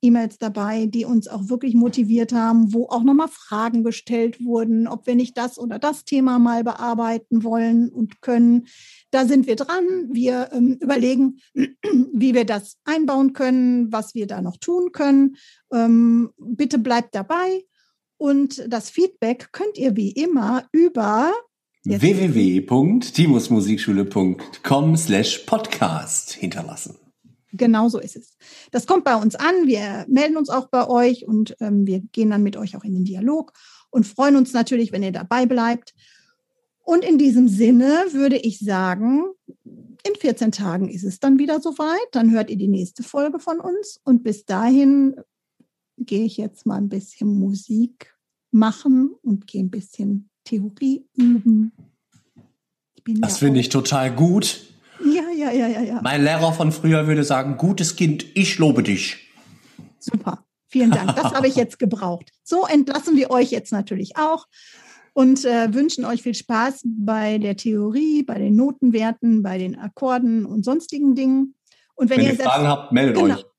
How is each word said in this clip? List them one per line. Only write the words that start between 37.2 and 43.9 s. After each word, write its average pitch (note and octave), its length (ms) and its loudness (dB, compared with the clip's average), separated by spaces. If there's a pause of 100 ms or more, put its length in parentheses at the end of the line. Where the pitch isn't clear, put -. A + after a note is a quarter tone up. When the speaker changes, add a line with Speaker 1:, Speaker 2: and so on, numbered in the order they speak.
Speaker 1:
Sinne B3 640 4
würde C#4 260 2
ich A3+ 220 -4
sagen, G3+ 640 0 (420)
in - 540 -10
vierzehn A#3 320 0
Tagen F#3+ 380 -4
ist F3+ 140 -12
es F#3+ 160 -8
dann C4+ 180 4
wieder D4 240 0
soweit, E4 520 -4
dann A3+ 180 4
hört A3 180 0
ihr A3 80 -6
die G3 120 -2
nächste F#3+ 340 -4
Folge C#4+ 360 -4
von E4+ 200 -6
uns G4 440 -8